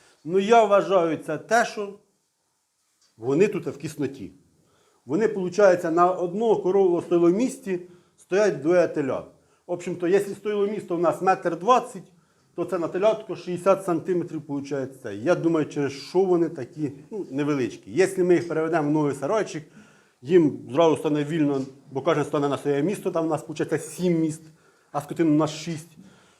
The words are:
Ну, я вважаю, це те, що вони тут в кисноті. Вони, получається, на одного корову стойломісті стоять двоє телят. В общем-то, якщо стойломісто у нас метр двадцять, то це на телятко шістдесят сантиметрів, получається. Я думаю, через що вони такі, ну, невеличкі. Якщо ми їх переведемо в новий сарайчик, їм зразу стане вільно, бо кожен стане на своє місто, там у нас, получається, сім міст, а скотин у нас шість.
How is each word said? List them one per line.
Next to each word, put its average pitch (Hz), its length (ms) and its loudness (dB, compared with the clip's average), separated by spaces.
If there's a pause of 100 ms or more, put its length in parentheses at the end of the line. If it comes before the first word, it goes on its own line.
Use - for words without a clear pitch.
(240)
Ну, 170 140 0
я 220 260 6
вважаю, 175 520 2
це 151 220 -6
те, 220 260 2
що 202 340 -8 (1160)
вони 139 320 2
тут 180 180 -6
в 135 120 -8
кисноті. 139 540 -8 (760)
Вони, 202 220 0
получається, 180 640 2
на 175 200 4
одного 185 520 0
корову 185 400 2
стойломісті 175 800 0 (360)
стоять 185 440 0
двоє 165 280 4
телят. 127 440 -4 (340)
В 175 60 -6
общем-то, 175 360 -6
якщо 202 260 2
стойломісто 208 640 -4
у - 20 -2
нас 170 240 2
метр 185 360 0
двадцять, 233 540 0 (420)
то 175 100 -4
це 180 140 -4
на 165 100 -4
телятко 196 480 0
шістдесят 180 480 0
сантиметрів, 165 580 -2
получається. 135 680 -8
Я 113 240 0
думаю, 160 320 0
через 143 260 -2
що - 320 0
вони 170 240 2
такі, 143 440 -8 (180)
ну, 208 200 -8
невеличкі. 135 600 -2
Якщо 185 320 2
ми 175 100 4
їх 160 140 -2
переведемо 160 400 0
в 147 40 0
новий 147 220 0
сарайчик, 156 500 -4 (580)
їм 139 480 2
зразу 156 260 4
стане 151 280 -2
вільно, 143 380 -2 (280)
бо 131 120 -6
кожен 147 220 0
стане 143 240 -2
на 135 100 -2
своє 143 240 -2
місто, 190 280 -4
там 165 160 -2
у - 20 -2
нас, 151 140 -2
получається, 156 360 -6
сім 170 420 -2
міст, 156 220 -4 (500)
а 147 80 -4
скотин 165 280 -2
у 151 60 4
нас 151 160 2
шість. - 460 -10 (440)